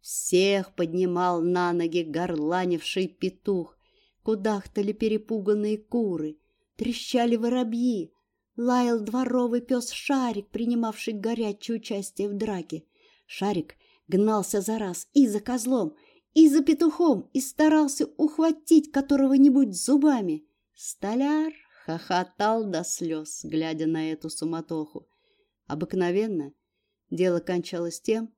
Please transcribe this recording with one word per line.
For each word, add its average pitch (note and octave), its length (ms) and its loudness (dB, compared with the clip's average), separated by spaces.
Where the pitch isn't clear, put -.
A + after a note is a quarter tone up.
Всех F#3+ 720 0
поднимал F3 640 0
на F3 300 0
ноги E3+ 320 0
горланивший E3+ 1040 -2
петух. - 720 -6
Кудахтали G#3 680 -2
перепуганные G#3+ 880 -2
куры, F3 600 -4
трещали A#3 640 -2
воробьи, A#3 760 -2
лаял A#3+ 420 2
дворовый B3 640 -2
пес A#3+ 300 -4
Шарик, A#3+ 580 -4
принимавший A#3 640 -4
горячее A3+ 640 -4
участие G3+ 500 -8
в G3+ 60 -6
драке. F#3+ 500 -6
Шарик F#3+ 480 -4
гнался G#3 500 2
за A3 180 -4
раз F#3 360 -8
и C#4 120 8
за G#3 140 -2
козлом, B3 560 -2
и D#4 160 10
за C#4+ 140 4
петухом, D#4 680 2
и C4+ 80 -2
старался D4+ 680 2
ухватить D#4 760 4
которого-нибудь C4+ 840 4
зубами. A#3+ 720 2
Столяр D4 760 -2
хохотал F#3 800 -2
до F3 180 -4
слез, D#3+ 640 -8
глядя D#3+ 420 -4
на D#3+ 240 -2
эту D#3 180 -8
суматоху. D#3+ 800 -8
Обыкновенно F3 840 -2
дело F3 300 0
кончалось E3+ 640 -6
тем A3 360 -2